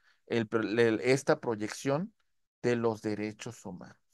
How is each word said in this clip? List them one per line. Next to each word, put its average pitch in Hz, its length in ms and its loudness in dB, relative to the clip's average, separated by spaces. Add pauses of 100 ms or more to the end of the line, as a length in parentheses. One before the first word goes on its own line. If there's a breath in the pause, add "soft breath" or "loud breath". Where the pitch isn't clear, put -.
(280)
el 117 200 0
pro-, 113 140 0
el, 110 400 4
esta 131 400 2
proyección 131 720 -4 (480)
de 120 160 2
los 113 240 0
derechos 107 640 -6
humanos. - 320 -14 (160)